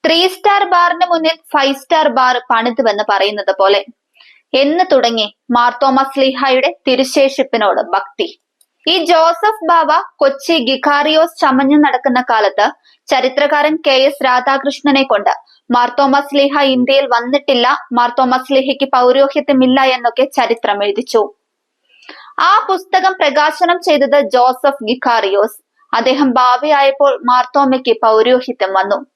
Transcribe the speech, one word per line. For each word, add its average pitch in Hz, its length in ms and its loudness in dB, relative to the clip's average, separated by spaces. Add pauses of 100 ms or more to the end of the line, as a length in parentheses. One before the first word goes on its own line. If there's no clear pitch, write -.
ത്രീ 330 140 2 (160)
സ്റ്റാർ 403 280 0 (100)
ബാറിന് 349 380 0
മുന്നിൽ 330 260 -2 (160)
ഫൈവ് 277 300 0
സ്റ്റാർ 311 340 0
ബാർ 254 180 2 (160)
പണിതുവെന്ന് 226 600 0
പറയുന്നത് 196 500 -2
പോലെ. 196 200 2 (840)
എന്ന് 330 300 0
തുടങ്ങി 233 340 0 (300)
മാർത്തോമാ 254 460 0 (100)
സ്ലീഹായുടെ 262 580 0 (160)
തിരുശേഷിപ്പിനോട് 262 960 0 (140)
ഭക്തി. - 340 -6 (600)
ഈ 339 60 0 (160)
ജോസഫ് 330 600 0
ബാവ 320 200 2 (300)
കൊച്ചി 277 360 0 (120)
ഗിക്കാറിയോസ് 294 720 0
ചമഞ്ഞു 277 440 2
നടക്കുന്ന 254 360 0 (100)
കാലത്ത് 208 360 2 (440)
ചരിത്രകാരൻ 285 640 0 (120)
കെ 269 100 2 (120)
എസ് 277 180 -4
രാധാകൃഷ്ണനെ 269 880 0
കൊണ്ട് 202 220 0 (400)
മാർത്തോമാ 262 460 2
സ്ലീഹ 285 400 -2 (160)
ഇന്ത്യയിൽ 269 380 0
വന്നിട്ടില്ല, 247 520 0 (260)
മാർത്തോമാ 247 540 0
സ്ലീഹയ്ക്ക് 269 480 -2
പൗരോഹിത്യമില്ല 262 840 2 (160)
എന്നൊക്കെ 240 280 -2 (120)
ചരിത്രം 226 480 -2
എഴുതിച്ചു. 208 380 -2 (1300)
ആ - 20 4 (160)
പുസ്തകം 381 520 0
പ്രകാശനം 311 680 0
ചെയ്തത് 285 320 2 (160)
ജോസഫ് 254 540 0
ഗിക്കാറിയോസ്. 226 680 -2 (400)
അദ്ദേഹം 262 300 0 (100)
ബാവയായപ്പോൾ 277 720 2 (180)
മാർത്തോമയ്ക്ക് 254 640 0 (120)
പൗരോഹിത്യം 226 720 0
വന്നു. 196 180 -2 (200)